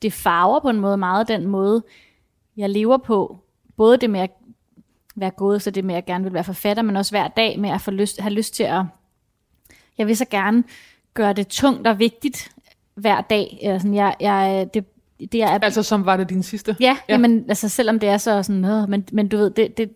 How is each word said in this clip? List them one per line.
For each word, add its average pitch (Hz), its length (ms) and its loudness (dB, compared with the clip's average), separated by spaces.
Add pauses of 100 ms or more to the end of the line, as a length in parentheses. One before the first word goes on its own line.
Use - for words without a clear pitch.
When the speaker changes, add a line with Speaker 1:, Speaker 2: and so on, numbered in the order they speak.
Speaker 1:
det 214 100 -2
farver 190 480 2
på 294 80 -2
en 220 120 0
måde 196 160 0
meget 196 320 -2
den 196 180 -2
måde, 196 360 0 (760)
jeg 202 140 -4
lever 214 260 2
på. 226 420 -2 (380)
Både 233 220 6
det 247 120 0
med 190 100 0
at 185 100 -2 (840)
være 190 140 -4
gået, 196 320 0
så 208 80 -6
det 190 140 -4
med, 190 100 -2
at - 20 -2
jeg 180 80 -6
gerne 180 200 -4
vil 185 80 -6
være 160 120 -2
forfatter, 208 380 -2
men 214 140 0
også 196 160 -2
hver 196 160 0
dag 226 320 0
med 202 100 -2
at 156 100 -2
få - 100 -8
lyst, 196 300 -2
have 208 140 -4
lyst 214 200 -4
til - 80 -2
at... 180 200 0 (1160)
Jeg 220 80 0
vil 220 100 2
så 240 80 -2
gerne 208 400 2 (500)
gøre 208 180 0
det - 160 -4
tungt - 380 0
og 220 120 2
vigtigt 233 520 -2 (440)
hver 202 260 0
dag. 208 420 -2
Eller 190 160 -2
sådan, 202 160 0
jeg, 202 260 0
jeg, 196 540 0
det, 208 100 -2 (480)
det 226 100 0
er 208 60 2
Speaker 2:
Altså, 208 340 0
som 196 240 0
var 190 100 4
det 185 120 -2
din 185 140 -2
sidste? 214 380 -6
Speaker 1:
Ja, 247 40 2 (240)
Speaker 2:
Ja. - 40 0
Speaker 1:
jamen, 233 360 4
altså, 208 200 -2
selvom 220 300 0
det 208 100 0
er 202 100 4
så 202 240 0
sådan, 190 220 -2
"Åh," 208 240 0
men, 202 240 -2
men 208 160 0
du 208 80 -2
ved, 208 140 2
det, 220 260 0
det, 220 200 -4